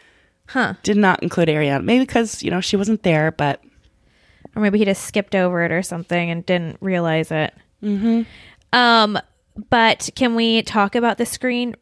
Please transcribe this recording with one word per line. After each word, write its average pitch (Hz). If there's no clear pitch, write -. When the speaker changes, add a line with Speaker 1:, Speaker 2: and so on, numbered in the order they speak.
Speaker 1:
Huh. 240
Speaker 2:
Did 202
not 196
include 170
Ariana. 147
Maybe 240
'cause, 233
you -
know, 175
she -
wasn't 208
there, 160
but 143
Speaker 1:
Or 214
maybe 208
he 214
just 196
skipped -
over 180
it 170
or 170
something 170
and 170
didn't 175
realize 170
it. 156
Speaker 2:
Mm-hmm. 214
Speaker 1:
Um, 226
but 226
can 240
we 226
talk 202
about 233
the -
Screen 247